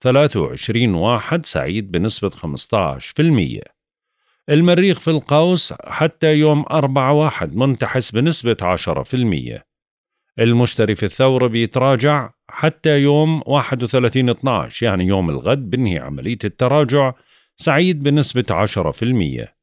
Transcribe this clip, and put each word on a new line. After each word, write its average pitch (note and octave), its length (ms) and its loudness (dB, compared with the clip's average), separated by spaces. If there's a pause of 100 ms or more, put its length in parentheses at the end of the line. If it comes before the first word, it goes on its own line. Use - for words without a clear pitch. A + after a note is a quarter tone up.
ثلاثة C3 380 2
وعشرين G2 540 0
واحد A2+ 520 -2
سعيد F2+ 460 -4
بنسبة F#2+ 380 -2
خمستاش D2 800 -4
في - 140 -4
المية. G2 420 0 (880)
المريخ F3 500 4
في E3 120 -2
القوس D#3+ 600 2
حتى D#3 680 0
يوم D3+ 320 2
أربعة C#3 420 2
واحد B2+ 420 0
منتحس B2 560 -2
بنسبة A#2+ 500 0
عشرة F2 420 -2
في - 100 -12
المية. D#2 520 -2 (760)
المشتري A#2 560 2
في - 80 -6
الثورة B2+ 440 2
بيتراجع B2+ 840 0 (200)
حتى D3+ 500 0
يوم D3 460 2
واحد C3 380 -2
وثلاثين B2+ 460 2
اتناش، A#2+ 520 -2
يعني G2 240 0
يوم F#2 240 2
الغد G2 400 -2
بنهي G#2+ 280 0
عملية C#2+ 460 -8
التراجع، C3 680 2 (420)
سعيد D#3+ 480 0
بنسبة C#3 460 2
عشرة F2+ 420 0
في - 140 -6
المية. D2+ 580 -2